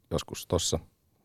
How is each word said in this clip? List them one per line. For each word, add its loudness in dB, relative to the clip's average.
joskus -2
tossa 2